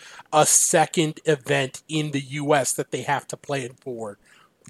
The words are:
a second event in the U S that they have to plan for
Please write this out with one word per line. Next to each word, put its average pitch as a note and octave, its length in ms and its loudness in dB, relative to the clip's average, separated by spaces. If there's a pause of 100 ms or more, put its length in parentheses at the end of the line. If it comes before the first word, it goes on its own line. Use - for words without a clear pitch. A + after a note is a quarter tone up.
(320)
a D3+ 140 6
second D#3 800 2
event C#3 640 0
in D3+ 220 -2
the C#3 100 -2
U C#3+ 320 -2
S C3 200 2
that - 180 -6
they C3 100 -4
have C3 280 -4
to B2 80 -10
plan C3+ 420 -6
for A2+ 400 -10 (500)